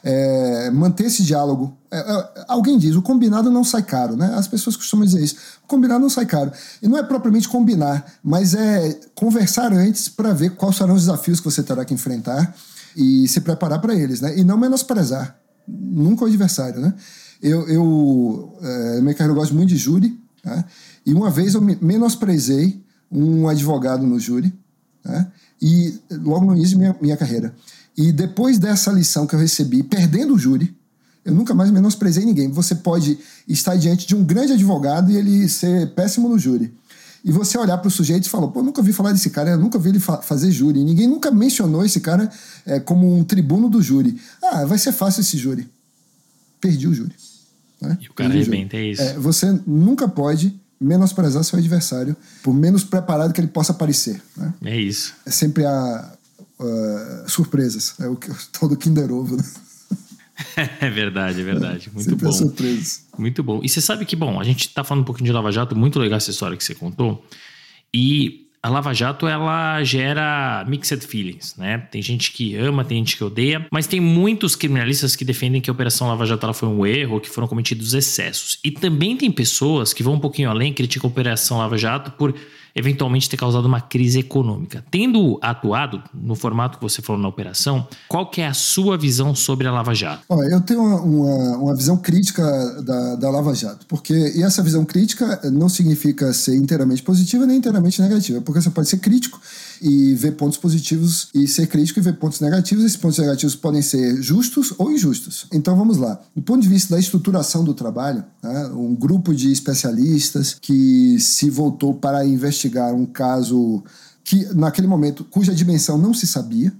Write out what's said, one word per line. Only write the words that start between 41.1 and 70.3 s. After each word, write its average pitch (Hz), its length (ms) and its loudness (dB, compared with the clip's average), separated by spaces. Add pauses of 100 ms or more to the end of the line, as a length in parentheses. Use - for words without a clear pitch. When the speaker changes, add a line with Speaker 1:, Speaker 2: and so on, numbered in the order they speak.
Speaker 1:
mencionou 202 560 2
esse 190 160 0
cara, 196 280 0 (360)
é, 139 140 -2
como 180 360 4
um 170 80 4
tribuno 190 460 2
do 214 100 4
júri. 131 400 2 (240)
Ah, 156 220 0
vai 196 140 0
ser 269 120 0
fácil 196 300 0
esse 165 160 -2
júri." 127 320 -4 (880)
Perdi 156 280 0
o 170 80 2
júri, 117 180 -8 (680)
né? 160 220 -4
Speaker 2:
E - 80 -20
o - 40 -20
cara 127 180 0
Speaker 1:
Perdi 147 100 4
o 117 40 2
júri. 113 120 0
Speaker 2:
arrebenta, 98 180 -8
é 107 160 -4
isso. 98 120 -6
Speaker 1:
É, 135 160 -2
você 165 380 2 (100)
nunca 190 400 2
pode 160 520 -2 (220)
menosprezar 165 640 2
seu 180 160 -2
adversário, 160 580 -2 (260)
por 131 120 2
menos 180 280 4
preparado 165 480 -2
que 170 80 -2
ele 165 80 0
possa 156 260 -2
parecer, 135 460 -2 (160)
né? 165 180 -6 (120)
Speaker 2:
É 110 120 -4
isso. 104 360 -4 (120)
Speaker 1:
É 139 60 -8
sempre 151 320 0
há, 131 500 -4 (460)
ah, 113 680 -6
surpresas. 131 760 -2
É 127 60 -6
o 123 100 -6
que, - 120 -16
o 131 60 -10 (160)
tal - 160 -2
do 143 80 0
Kinder 151 340 0
Ovo, 127 280 -4
né? 131 80 -2
Speaker 2:
<laughs> - 80 -18 (1300)
É 135 80 0
verdade, 95 520 -4
é - 20 -6
verdade. 92 460 -6
Speaker 1:
É, 101 40 -18
Speaker 2:
Muito 107 160 -6
Speaker 1:
sempre - 160 -2
há 160 40 0
Speaker 2:
bom. - 60 -2
Speaker 1:
surpresas. 131 680 -4 (160)
Speaker 2:
Muito 123 260 -4
bom. 110 200 -4
E 135 60 -4
você - 100 -2
sabe 214 240 -2
que, - 120 -6
bom, 131 240 -4
a 95 40 -4
gente 123 300 -2
tá 143 100 -4
falando 139 200 0
um - 20 0
pouquinho 123 220 -4
de 120 40 2
Lava 110 200 0
Jato, 117 240 -2
muito 139 240 2
legal 107 180 0
essa 101 140 -4
história 92 260 -6
que - 60 -10
você - 100 -8
contou. 127 500 -6 (720)
E 135 540 -2 (140)
a 117 60 -6
Lava 139 260 -2
Jato, 131 340 -2
ela 156 560 -2
gera 135 840 -2